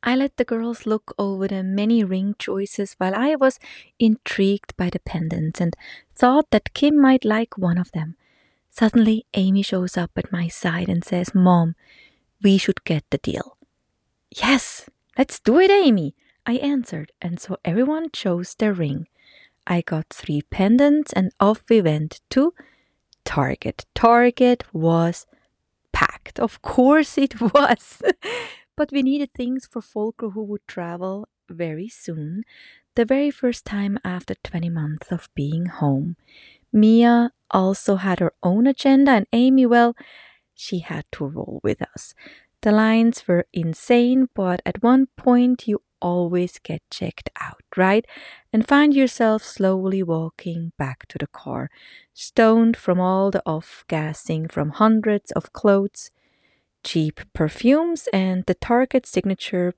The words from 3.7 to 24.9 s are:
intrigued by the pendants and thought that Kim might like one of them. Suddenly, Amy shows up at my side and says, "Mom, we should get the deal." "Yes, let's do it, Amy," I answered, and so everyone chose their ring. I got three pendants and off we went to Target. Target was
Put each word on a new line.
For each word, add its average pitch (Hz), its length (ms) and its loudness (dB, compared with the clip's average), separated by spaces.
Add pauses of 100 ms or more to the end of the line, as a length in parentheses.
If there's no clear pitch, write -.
intrigued 202 800 0
by 180 140 -2
the 175 80 -8
pendants 165 600 -6
and 170 160 -2 (380)
thought 262 380 2
that - 240 0
Kim 294 260 4
might 262 240 4
like 220 320 -2
one 175 220 0
of 180 120 -6
them. 160 240 -8 (540)
Suddenly, 220 640 2
Amy 196 300 2
shows 180 340 -4
up 170 180 -4
at - 160 -6
my 170 160 -4
side 175 420 -4
and 175 140 -2
says, 180 300 -4
"Mom, 175 400 4 (680)
we 196 160 6
should - 240 -4
get 156 260 -2
the - 80 -2
deal." - 400 -8 (720)
"Yes, - 580 -2 (300)
let's - 220 0
do 247 200 4
it, 381 120 6
Amy," 233 420 4 (320)
I 240 120 -2
answered, 254 600 -6
and 170 200 -8
so - 260 -10
everyone 285 460 -2
chose 180 420 -4
their 214 200 0
ring. 160 340 -4 (580)
I 175 160 0
got - 320 -6
three - 300 -6
pendants 285 680 2
and 190 260 0
off 208 280 2
we 226 140 6
went 151 480 -2
to 294 240 2 (680)
Target. - 720 -6
Target 240 760 4
was 165 540 0 (680)